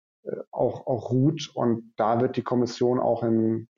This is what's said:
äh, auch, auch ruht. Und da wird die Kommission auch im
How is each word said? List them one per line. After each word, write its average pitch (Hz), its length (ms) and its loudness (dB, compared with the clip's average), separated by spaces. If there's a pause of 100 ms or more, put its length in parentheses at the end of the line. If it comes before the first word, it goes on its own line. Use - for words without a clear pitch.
(240)
äh, - 80 -8 (180)
auch, - 380 -2
auch 117 240 -2
ruht. 147 420 2
Und 117 420 -2
da 117 240 2
wird 131 180 0
die 120 40 -2
Kommission 123 580 0
auch 117 220 0
im 113 460 0 (100)